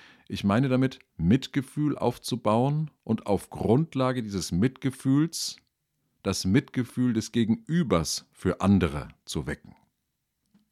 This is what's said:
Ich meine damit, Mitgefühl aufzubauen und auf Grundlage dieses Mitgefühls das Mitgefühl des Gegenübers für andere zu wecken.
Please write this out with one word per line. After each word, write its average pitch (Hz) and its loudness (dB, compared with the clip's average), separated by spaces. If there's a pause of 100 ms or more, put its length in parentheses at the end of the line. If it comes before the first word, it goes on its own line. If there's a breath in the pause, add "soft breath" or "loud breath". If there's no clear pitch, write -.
(280 loud breath)
Ich 98 -6
meine 113 2
damit, 131 0 (180)
Mitgefühl 147 0
aufzubauen 127 0 (140)
und - -4
auf 98 0
Grundlage 127 0
dieses 98 -6
Mitgefühls 135 -2 (640)
das 95 -4
Mitgefühl 123 0
des 110 -4
Gegenübers 113 0
für - -2
andere 85 2 (160)
zu 73 -6
wecken. - -10 (960)